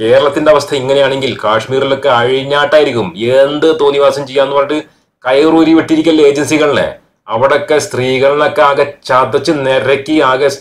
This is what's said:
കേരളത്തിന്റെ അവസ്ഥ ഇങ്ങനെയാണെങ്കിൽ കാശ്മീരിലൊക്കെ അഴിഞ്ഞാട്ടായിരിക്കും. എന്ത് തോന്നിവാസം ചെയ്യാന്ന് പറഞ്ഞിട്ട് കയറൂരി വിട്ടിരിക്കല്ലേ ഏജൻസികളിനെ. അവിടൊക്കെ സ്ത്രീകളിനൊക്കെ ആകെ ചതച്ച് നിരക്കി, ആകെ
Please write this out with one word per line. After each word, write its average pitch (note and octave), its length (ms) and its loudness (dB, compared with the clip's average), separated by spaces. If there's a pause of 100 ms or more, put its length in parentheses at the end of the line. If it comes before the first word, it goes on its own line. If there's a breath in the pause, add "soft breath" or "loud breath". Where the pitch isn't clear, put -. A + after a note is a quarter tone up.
കേരളത്തിന്റെ C#3+ 500 2
അവസ്ഥ D3 240 0
ഇങ്ങനെയാണെങ്കിൽ C3+ 680 -2
കാശ്മീരിലൊക്കെ C3 640 -2
അഴിഞ്ഞാട്ടായിരിക്കും. C3+ 1080 0
എന്ത് C#3 640 2
തോന്നിവാസം C#3 480 0
ചെയ്യാന്ന് C3+ 280 -2
പറഞ്ഞിട്ട് D3 300 -2 (420 soft breath)
കയറൂരി D#3+ 460 2
വിട്ടിരിക്കല്ലേ D#3 520 2
ഏജൻസികളിനെ. C#3+ 720 0 (320)
അവിടൊക്കെ A#2+ 500 0
സ്ത്രീകളിനൊക്കെ C#3 840 -2
ആകെ C#3+ 320 0 (100)
ചതച്ച് C3 480 -2
നിരക്കി, C3+ 680 -2
ആകെ C3+ 300 0 (120)